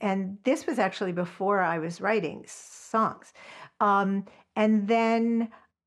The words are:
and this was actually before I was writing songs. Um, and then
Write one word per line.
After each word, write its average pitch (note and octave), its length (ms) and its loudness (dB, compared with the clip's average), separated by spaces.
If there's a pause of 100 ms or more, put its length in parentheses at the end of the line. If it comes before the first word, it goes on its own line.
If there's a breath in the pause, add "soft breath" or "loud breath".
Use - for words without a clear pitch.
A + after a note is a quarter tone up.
and G3 420 -2
this D#4 240 0
was C4 120 -2
actually F#3+ 340 0
before F#3 480 0
I E3 180 0
was E3+ 220 -6
writing F#3+ 440 -2
songs. - 840 -4 (480 loud breath)
Um, G3 460 2 (320 loud breath)
and G#3+ 300 4
then A3+ 640 2 (380 loud breath)